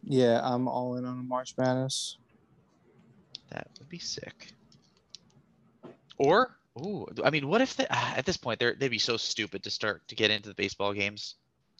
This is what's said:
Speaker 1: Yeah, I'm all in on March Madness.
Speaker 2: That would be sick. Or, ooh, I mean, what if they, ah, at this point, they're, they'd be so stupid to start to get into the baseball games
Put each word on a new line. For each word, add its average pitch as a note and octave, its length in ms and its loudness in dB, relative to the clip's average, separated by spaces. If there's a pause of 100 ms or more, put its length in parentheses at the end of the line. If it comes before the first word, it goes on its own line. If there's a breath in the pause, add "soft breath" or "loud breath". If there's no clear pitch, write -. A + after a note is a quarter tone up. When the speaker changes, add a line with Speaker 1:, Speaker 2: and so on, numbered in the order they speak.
Speaker 1:
Yeah, B2 400 6
I'm B2+ 240 0
all B2+ 300 -4
in B2 80 -6
on B2+ 220 -8
March B2+ 280 -4
Madness. C3 600 0 (1300)
Speaker 2:
That G1+ 180 -12 (100)
would C#3+ 120 -20
be E3+ 100 -12
sick. - 540 -12 (1600)
Or, F3 400 6 (220)
ooh, E3 260 -6 (180)
I - 60 8
mean, D3 180 0
what G3+ 140 4
if C4 160 0
they, C4 140 2
ah, - 240 0
at B2+ 100 -2
this F#3 120 0
point, A#2 220 -4
they're, A#2+ 140 4
they'd C3 140 0
be A#2 100 -2
so A2+ 200 0
stupid G2+ 480 -4
to G2+ 40 -8
start G2+ 380 -4
to - 80 -14
get G#2+ 160 4
into G#2 180 -2
the F#2+ 60 -14
baseball G2+ 380 -2
games G#2 420 -4 (440)